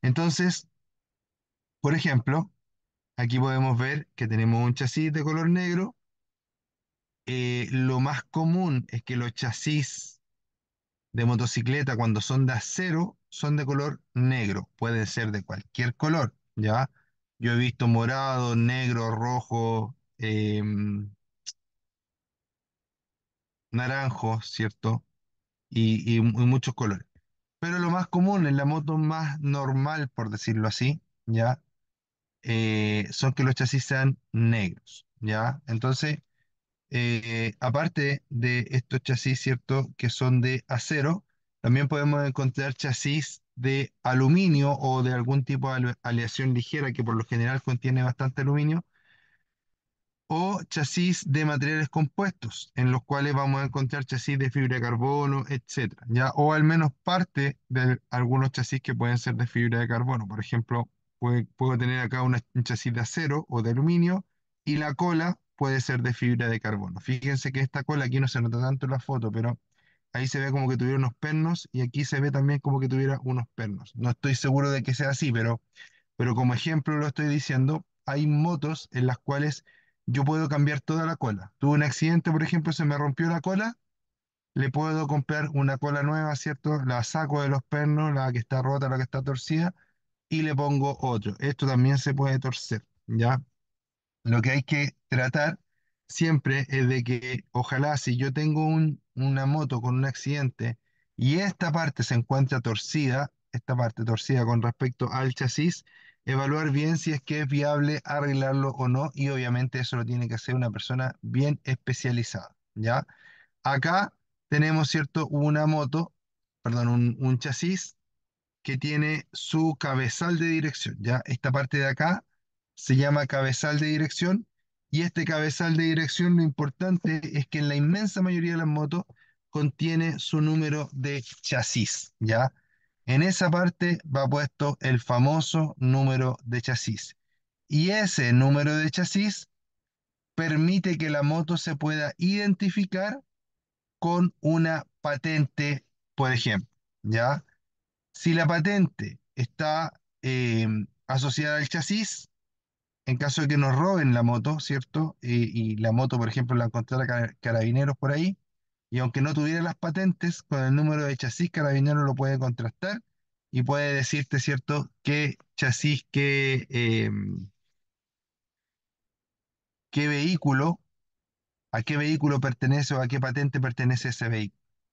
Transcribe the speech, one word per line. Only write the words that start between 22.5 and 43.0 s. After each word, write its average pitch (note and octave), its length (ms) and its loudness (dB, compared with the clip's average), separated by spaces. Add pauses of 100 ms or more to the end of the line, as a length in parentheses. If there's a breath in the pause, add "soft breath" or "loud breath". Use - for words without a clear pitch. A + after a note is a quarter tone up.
naranjo, B2 720 -4
¿cierto? A2 640 -4 (640)
Y, A2+ 420 2
y, A#2 60 4
y A2+ 40 4
muchos B2 520 2
colores. G2 320 -4 (540)
Pero E3+ 180 -4
lo F3 140 0
más F3+ 160 0
común F3+ 400 2
en C#3 100 4
la C#3 80 2
moto D#3 320 0
más D#3 440 -2
normal, C#3+ 680 -2
por A2 220 -6
decirlo A2 360 -2
así, C3 340 -2 (260)
¿ya? A#2 340 0 (800)
Eh, G#2+ 680 0
son C3 220 0
que C#3 100 0
los C3 100 4
chasis C3 320 0
sean C3+ 320 2 (140)
negros, A2+ 760 0 (140)
¿ya? A2 480 -2
Entonces, C3 560 -2 (640)
eh, A2+ 720 -2
aparte C#3+ 680 -2
de B2 420 0
estos C3 300 -2
chasis, C3 380 0
¿cierto? C3 560 -2
Que - 140 -2
son B2+ 320 2
de B2+ 260 0
acero, D3 560 -2 (380)
también C3 260 4
podemos D3 400 2
encontrar C3+ 460 -2
chasis C#3+ 680 -4 (100)